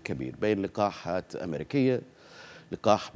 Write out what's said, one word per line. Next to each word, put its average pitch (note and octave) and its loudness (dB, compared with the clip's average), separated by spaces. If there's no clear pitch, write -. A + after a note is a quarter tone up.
كبير، B1+ -6
بين G#2+ 2
لقاحات F#2+ -2
أمريكية، A#2+ 0
لقاح G#2 2